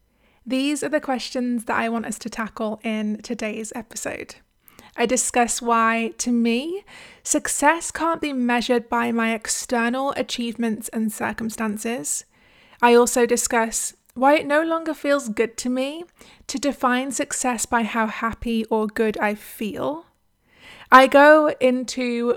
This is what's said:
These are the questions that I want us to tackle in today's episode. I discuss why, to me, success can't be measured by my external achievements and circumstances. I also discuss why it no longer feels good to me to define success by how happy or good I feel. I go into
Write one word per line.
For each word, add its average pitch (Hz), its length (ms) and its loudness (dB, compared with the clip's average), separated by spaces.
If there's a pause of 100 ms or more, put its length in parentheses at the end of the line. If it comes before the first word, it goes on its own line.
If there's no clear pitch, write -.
(440)
These 269 400 -2
are 294 60 -4
the 294 100 0
questions 247 680 -4
that 226 120 -2
I 226 120 -2
want 226 180 -4
us - 100 -8
to - 100 -12
tackle 214 540 -6
in 214 400 -4
today's 214 540 -8
episode. - 580 -10 (640)
I 240 100 0
discuss 240 560 0
why, 226 560 0
to - 140 -2
me, 240 540 0 (360)
success 302 680 0
can't 330 280 -2
be 294 140 -4
measured 240 560 0
by 233 220 -2
my 226 240 0
external 240 840 -2
achievements 233 720 -4
and 220 240 -4
circumstances. 226 1120 -6 (560)
I 240 140 6
also 240 320 4
discuss 233 640 -2 (220)
why 269 180 6
it 311 140 2
no 294 160 2
longer 330 320 -2
feels 285 340 0
good 226 260 -2
to - 140 -6
me 269 340 -4 (440)
to - 100 -8
define 254 540 0
success 247 560 -4
by 233 160 0
how 220 240 -2
happy 226 580 -4
or 220 220 0
good 214 320 -2
I 208 160 0
feel. 254 720 -8 (840)
I 262 140 12
go 302 540 8
into 247 760 0